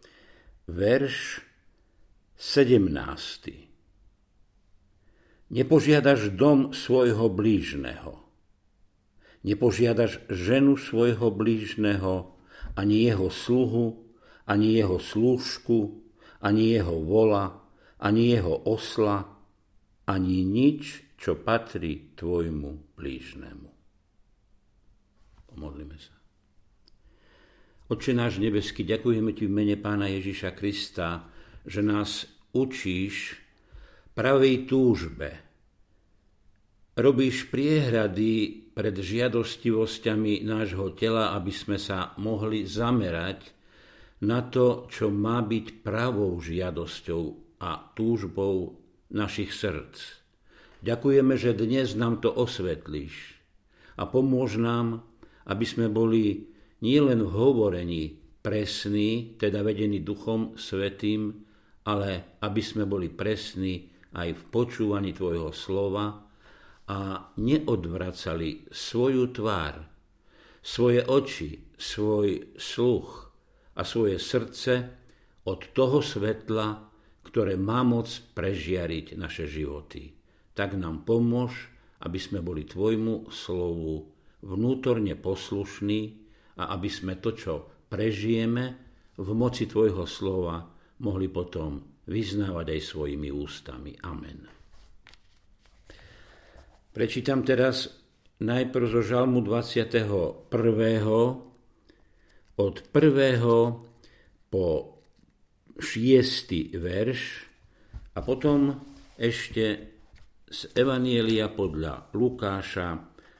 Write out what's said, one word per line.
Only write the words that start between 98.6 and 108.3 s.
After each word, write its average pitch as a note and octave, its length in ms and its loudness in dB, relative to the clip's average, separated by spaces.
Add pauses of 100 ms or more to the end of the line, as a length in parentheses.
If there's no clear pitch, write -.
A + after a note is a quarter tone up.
zo - 0 -
Žalmu B2 480 2
dvadsiateho A2 1040 -2
prvého, A2+ 960 4 (1040)
od - 320 -2 (100)
prvého A#2+ 960 4 (640)
po F#2 140 2 (1120)
šiesty A#2+ 960 2
verš G#2 440 -2 (920)
a F2 80 -6
potom C#3+ 540 2 (420)